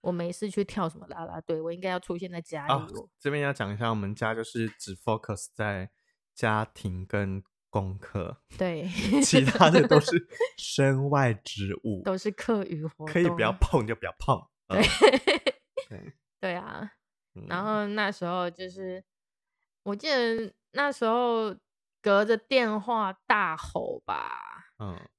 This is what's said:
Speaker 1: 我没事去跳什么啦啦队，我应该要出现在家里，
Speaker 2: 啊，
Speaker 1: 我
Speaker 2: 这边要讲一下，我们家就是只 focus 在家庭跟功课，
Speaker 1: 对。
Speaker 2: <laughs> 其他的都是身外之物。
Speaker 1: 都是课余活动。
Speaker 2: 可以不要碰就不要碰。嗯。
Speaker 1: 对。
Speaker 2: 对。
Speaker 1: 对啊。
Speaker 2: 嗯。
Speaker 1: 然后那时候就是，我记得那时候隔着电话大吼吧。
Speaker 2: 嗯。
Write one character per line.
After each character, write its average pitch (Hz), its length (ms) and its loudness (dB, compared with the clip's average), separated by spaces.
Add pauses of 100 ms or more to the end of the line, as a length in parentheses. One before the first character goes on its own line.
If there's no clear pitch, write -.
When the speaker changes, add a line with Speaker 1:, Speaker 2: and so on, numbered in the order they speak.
Speaker 1:
我 180 100 -2
没 175 200 -4
事 214 160 -6
去 196 160 -2
跳 185 240 -2
什 160 100 -10
么 180 100 -20
啦 165 160 -12
啦 165 160 -10
队， 160 200 -2
我 165 120 -4
应 180 80 -10
该 185 100 -2
要 180 80 -2
出 175 180 -6
现 175 140 -8
在 170 100 -8
家 147 260 -10
里， 131 60 2
Speaker 2:
啊， 139 220 0
Speaker 1:
我 - 240 -12
Speaker 2:
这 143 120 -2
边 147 120 -2
要 139 100 0
讲 101 200 -4
一 104 40 -6
下， 113 140 -2
我 113 40 0
们 101 200 -4
家 110 200 -2
就 113 80 -4
是 113 260 -4
只 98 280 -12
focus - 560 -4
在 101 380 -4 (420)
家 110 320 0
庭 92 400 -8
跟 98 380 -4 (280)
功 98 280 -4
课， - 420 -8 (160)
Speaker 1:
对。 170 300 -4
Speaker 2:
<laughs> 208 360 0
其 - 220 6
他 - 240 6
的 - 180 8
都 - 140 8
是 - 280 0 (280)
身 139 540 2
外 135 240 4
之 98 500 -6
物。 101 200 -4
Speaker 1:
都 190 120 -2
是 208 140 -4
课 208 340 -2
余 156 200 -8
活 156 200 -12
动。 - 20 -10
Speaker 2:
可 170 140 0
以 170 80 6
不 131 120 0
要 110 120 4
碰 135 340 4
就 113 100 -4
不 - 80 -10
要 87 140 -8
碰。 123 220 2 (280)
嗯。 190 120 2
Speaker 1:
对。 - 720 4 (340)
Speaker 2:
对。 - 240 -16 (280)
Speaker 1:
对 185 140 -4
啊。 202 380 -10 (420)
Speaker 2:
嗯。 98 140 -16
Speaker 1:
然 180 160 -4
后 214 240 -2
那 208 240 -2
时 180 120 -8
候 175 240 -2
就 185 220 -12
是， 185 320 -10 (800)
我 202 140 -4
记 254 120 -6
得 226 460 0 (160)
那 285 220 -2
时 247 120 -4
候 226 520 0 (440)
隔 208 240 4
着 220 120 4
电 220 440 2
话 214 320 -2 (140)
大 185 300 2
吼 - 500 -6
吧。 62 720 -8
Speaker 2:
嗯。 98 180 -10 (220)